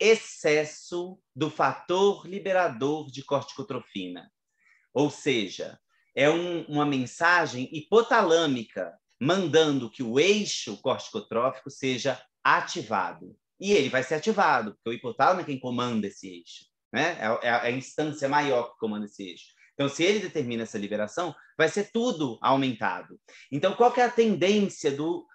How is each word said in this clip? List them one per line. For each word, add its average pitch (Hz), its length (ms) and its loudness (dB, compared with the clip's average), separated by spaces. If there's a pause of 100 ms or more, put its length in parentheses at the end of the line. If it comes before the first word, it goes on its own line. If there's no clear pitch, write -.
excesso 175 1160 0 (180)
do 147 140 -2
fator 180 800 0
liberador 160 800 -2
de 131 140 -12
corticotrofina. 107 1080 -8 (640)
Ou 143 180 2
seja, 98 680 -4 (340)
é 139 160 4
um, 170 340 0
uma 147 220 0
mensagem 139 840 0
hipotalâmica 160 1300 2 (220)
mandando 151 720 2
que - 120 -12
o 120 180 2
eixo 185 600 0
corticotrófico 120 880 -2
seja 131 500 -2 (240)
ativado. 104 920 -2 (220)
E 196 140 0
ele 139 160 4
vai 127 140 0
ser 156 140 -2
ativado, 156 580 2
porque - 160 -10
o - 20 -4
hipotálamo 135 480 0
é 160 40 -8
quem 139 140 -6
comanda 120 480 -2
esse 98 220 -14
eixo, - 380 -18 (260)
né? 160 260 0
É, 113 280 -2
é 120 40 2
a, 120 140 4
é - 40 -4
a - 20 0
instância 139 580 -4
maior 139 440 0
que - 60 -20
comanda 107 280 -6
esse 101 200 -14
eixo. - 280 -18 (180)
Então, 139 160 -2
se 151 160 -2
ele 208 140 4
determina 127 460 -4
essa 110 140 -10
liberação, 104 560 -6 (220)
vai 156 120 4
ser 202 240 -4
tudo 160 500 -2
aumentado. 110 760 0 (320)
Então, 185 240 0
qual 240 160 6
que 247 100 2
é 247 40 6
a 233 60 2
tendência 202 800 2
do, 156 440 -4